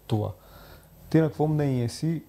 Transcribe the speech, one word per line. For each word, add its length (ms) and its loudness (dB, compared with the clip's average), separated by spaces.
това. 240 0
Ти 100 6
на 80 4
какво 180 0
мнение 420 0
си? 400 -4